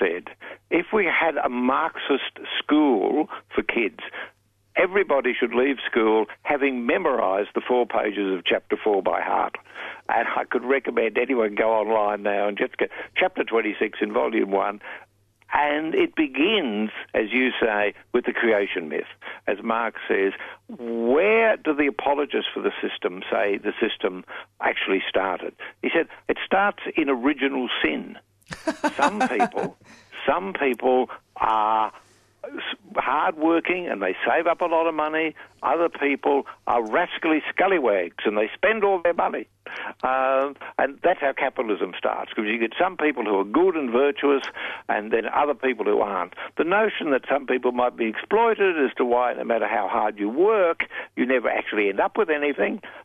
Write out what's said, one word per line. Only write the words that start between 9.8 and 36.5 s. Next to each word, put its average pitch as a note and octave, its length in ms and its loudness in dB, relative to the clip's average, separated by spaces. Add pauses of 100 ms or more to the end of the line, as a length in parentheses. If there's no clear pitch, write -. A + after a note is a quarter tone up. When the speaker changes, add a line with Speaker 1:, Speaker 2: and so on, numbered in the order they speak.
Speaker 1:
And A2+ 180 2 (100)
I C3 80 0
could A#2+ 200 -2
recommend A#2+ 540 0
anyone A#2 360 0
go A2 180 2
online G#2 500 2
now G2+ 260 0
and G2+ 80 -4
just - 220 -4
get - 120 0 (260)
chapter F#3 280 0
twenty-six G#2+ 560 -2
in G#2 120 -2
volume A2+ 380 0
one. G2 300 0 (720)
And D3 420 0
it F3+ 200 0
begins, C3+ 760 0 (240)
as A2 180 0
you B2+ 260 2
say, G#2 360 2 (180)
with B2 140 2
the - 80 -2
creation G2+ 560 0
myth. D#2+ 160 -4 (400)
As G#2 160 0
Marx A2+ 440 -2
says, G2 280 2 (440)
where D3+ 800 2
do D#3 180 -2
the D3 120 2
apologists C#3 680 0
for G#2 100 -6
the G2+ 100 0 (100)
system F#2+ 480 -4
say G2+ 260 0
the G2+ 240 -4
system F#2+ 440 -2 (360)
actually G2 480 0
started? F#2 460 -2 (280)
He C3+ 120 -2
said, D#3+ 140 0 (200)
"It - 160 0
starts G3 380 2 (140)
in D3+ 120 2
original C3+ 600 0 (140)
sin." - 360 -2 (760)
Some G#3+ 320 0
people, - 500 -2 (260)
Speaker 2:
<laughs> - 240 -14
Speaker 1:
some F3+ 260 0
people B2+ 560 2 (280)
are A2 560 2 (520)
s-, - 320 -8 (200)
hard-working E3 920 0
and G#2 140 -6
they F#2+ 120 0 (120)
save D#3 200 2
up E3 140 0
a F3+ 60 0
lot E3 200 2
of E3 80 0
money. D#3 400 -2 (280)
Other E3 260 2
people C#3+ 580 0 (200)